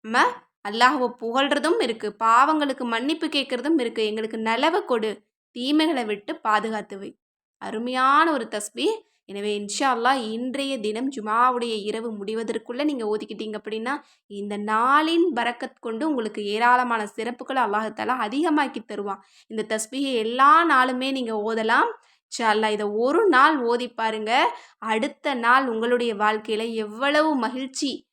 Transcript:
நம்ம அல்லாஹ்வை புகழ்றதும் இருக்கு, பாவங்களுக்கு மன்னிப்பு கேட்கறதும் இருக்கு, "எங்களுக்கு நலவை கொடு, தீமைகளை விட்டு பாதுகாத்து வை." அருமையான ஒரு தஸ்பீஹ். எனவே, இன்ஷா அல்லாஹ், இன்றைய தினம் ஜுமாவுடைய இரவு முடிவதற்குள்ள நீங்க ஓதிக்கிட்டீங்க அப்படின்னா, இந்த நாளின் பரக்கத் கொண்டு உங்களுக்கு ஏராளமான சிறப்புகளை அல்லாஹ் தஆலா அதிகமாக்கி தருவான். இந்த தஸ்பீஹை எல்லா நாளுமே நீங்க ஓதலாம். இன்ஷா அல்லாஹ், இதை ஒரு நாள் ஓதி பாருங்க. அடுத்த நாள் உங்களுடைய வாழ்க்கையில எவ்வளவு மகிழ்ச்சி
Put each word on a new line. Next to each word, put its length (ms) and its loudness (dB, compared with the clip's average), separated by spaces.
நம்ம 280 2
அல்லாஹ்வை 420 2
புகழ்றதும் 600 2
இருக்கு, 360 -4
பாவங்களுக்கு 680 4
மன்னிப்பு 420 -2
கேட்கறதும் 540 0
இருக்கு, 260 -2
"எங்களுக்கு 320 -4
நலவை 460 0
கொடு, 380 -2
தீமைகளை 520 0
விட்டு 320 -6
பாதுகாத்து 640 -2
வை." 180 -14
அருமையான 760 2
ஒரு 180 -2
தஸ்பீஹ். 540 -4
எனவே, 320 -4
இன்ஷா 220 -6
அல்லாஹ், 480 2
இன்றைய 500 -4
தினம் 300 -4
ஜுமாவுடைய 720 0
இரவு 300 -6
முடிவதற்குள்ள 720 -6
நீங்க 320 -2
ஓதிக்கிட்டீங்க 420 -8
அப்படின்னா, 420 -6
இந்த 320 -8
நாளின் 760 2
பரக்கத் 460 -4
கொண்டு 280 -4
உங்களுக்கு 360 -4
ஏராளமான 720 2
சிறப்புகளை 460 -4
அல்லாஹ் 340 -2
தஆலா 220 -2
அதிகமாக்கி 680 0
தருவான். 400 -8
இந்த 220 -6
தஸ்பீஹை 460 -4
எல்லா 560 4
நாளுமே 420 2
நீங்க 340 -4
ஓதலாம். 440 2
இன்ஷா 340 -6
அல்லாஹ், 240 2
இதை 160 -2
ஒரு 420 2
நாள் 320 6
ஓதி 280 0
பாருங்க. 680 0
அடுத்த 560 -2
நாள் 340 4
உங்களுடைய 460 0
வாழ்க்கையில 600 -2
எவ்வளவு 600 0
மகிழ்ச்சி 800 -4